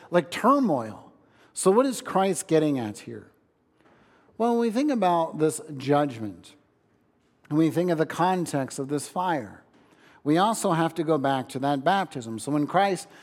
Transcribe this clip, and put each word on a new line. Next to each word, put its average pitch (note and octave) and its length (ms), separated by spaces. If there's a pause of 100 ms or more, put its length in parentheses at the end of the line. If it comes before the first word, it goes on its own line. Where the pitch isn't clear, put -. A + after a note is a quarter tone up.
(100)
like F3 200
turmoil. E3 840 (400)
So - 180
what A#3 140
is C4 160
Christ F#3+ 480
getting D3+ 300
at G#2+ 220
here? A2+ 300 (1080)
Well, A#3 140
when A#3 80
we A#3 100
think C#4 200
about F3 480
this D#3 220 (160)
judgment, B2 800 (960)
and D3+ 80
we D#3+ 100
think E3+ 220
of D#3 80
the D#3 80
context E3 720
of C3+ 100
this C#3+ 180
fire, D#3 560 (640)
we D3+ 140
also G3+ 340
have D#3+ 220
to E3 100
go D#3 140
back C3+ 320
to C3+ 100
that C#3 220
baptism. C#3 560
So C#3 140
when D3 140
Christ F#3+ 420 (140)